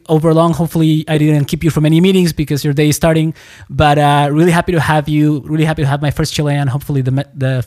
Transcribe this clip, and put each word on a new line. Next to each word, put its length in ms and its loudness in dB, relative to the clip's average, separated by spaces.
over 260 2
long. 200 2
Hopefully 560 0
I 80 0
didn't 340 2
keep 140 -4
you 40 2
from 160 0
any 140 4
meetings 320 2
because 320 -4
your 100 -2
day 140 2
is 80 0
starting. 380 0
But, 280 2
uh, 340 2
really 200 2
happy 200 0
to 80 0
have 300 0
you. 340 0
Really 220 -2
happy 160 -2
to 80 0
have 120 -2
my 100 -2
first 220 -4
Chilean, 360 -2
hopefully 320 -4
the, 100 -2
me-, 240 -4
the 320 -2